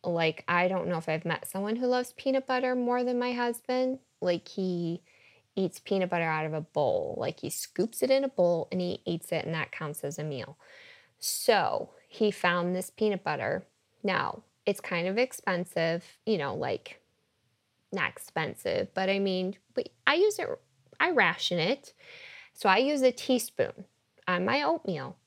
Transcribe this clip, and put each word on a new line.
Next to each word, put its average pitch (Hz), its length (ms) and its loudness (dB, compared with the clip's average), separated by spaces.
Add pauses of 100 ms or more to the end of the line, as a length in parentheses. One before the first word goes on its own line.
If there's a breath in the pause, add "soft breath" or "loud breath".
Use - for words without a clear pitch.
like, 165 460 0
I 175 200 4
don't 180 200 -2
know 175 100 0
if 165 100 -6
I've 160 160 -2
met 165 240 -4
someone 208 280 -4
who 247 100 -2
loves 247 300 0
peanut 269 300 0
butter 254 280 0
more 247 300 0
than 247 140 0
my 247 140 0
husband. 254 680 -2 (220)
Like, 175 280 0
he 175 540 -2 (520 soft breath)
eats 190 240 -2
peanut 185 320 0
butter 170 140 2
out 156 220 0
of 151 80 -4
a 156 60 -2
bowl. 120 580 0
Like, 143 220 -4
he - 100 -6
scoops - 520 -2
it 262 80 2
in 269 140 4
a 269 40 0
bowl 175 420 2
and 185 100 -2
he 180 240 -4
eats 170 280 -4
it, 160 120 -2
and 165 100 -4
that 156 180 -4
counts 151 320 -8
as 147 140 -6
a 151 60 -6
meal. 143 320 -8 (600 loud breath)
So - 720 2 (180)
he 214 220 2
found 180 440 2
this 185 160 -4
peanut 208 340 0
butter. 151 400 -2 (380)
Now, - 400 -2 (220)
it's 202 160 0
kind 175 260 -2
of 190 120 0
expensive, 175 880 -2 (200)
you 214 140 0
know, 139 160 -2
like, - 460 -4 (920)
not 170 180 -2
expensive, - 840 -4
but 190 140 -2
I 196 100 0
mean, 185 380 -2 (200)
we, - 100 -4 (200)
I 277 80 4
use 403 240 4
it, 349 100 -4 (520)
I 339 100 4
ration 180 480 4
it. 208 340 0 (600 loud breath)
So - 160 0
I 190 100 8
use 269 240 2
a 254 100 8
teaspoon - 720 -2 (420)
on 180 180 0
my 262 180 2
oatmeal. 196 540 -2 (100)